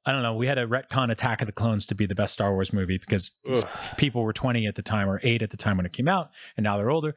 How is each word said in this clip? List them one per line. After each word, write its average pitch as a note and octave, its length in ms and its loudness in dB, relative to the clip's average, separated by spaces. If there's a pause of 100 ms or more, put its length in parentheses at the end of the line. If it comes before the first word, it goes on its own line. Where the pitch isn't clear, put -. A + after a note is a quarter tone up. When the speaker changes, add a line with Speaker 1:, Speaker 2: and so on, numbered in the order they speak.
Speaker 1:
I C3+ 80 2
don't C3+ 100 0
know, A2+ 120 2
we A#2 140 0
had C#3 80 2
to A#2+ 120 0
retcon B2+ 420 0
Attack A2 300 0
of A#2 60 -2
the G#2 60 -6
Clones G#2+ 340 0
to - 80 -2
be G#2 100 2
the F#2+ 100 -2
best G2+ 200 0
Star G2+ 180 0
Wars F#2+ 220 0
movie F#2 240 0
because - 320 -2 (160)
these B2+ 160 2
Speaker 2:
Ugh. - 60 -4 (280)
Speaker 1:
people B2 260 2
were A2 120 0
twenty A#2 320 0
at G2+ 80 -2
the - 80 -8
time G2+ 260 0
or F#2+ 140 0
eight A#2 180 2
at G#2+ 80 -2
the - 80 -12
time G2+ 220 0
when F2+ 80 0
it - 80 -8
came C3 140 0
out, F3+ 220 0 (280)
and G#2+ 60 0
now G2+ 120 0
they're G#2 140 0
older. D3+ 260 0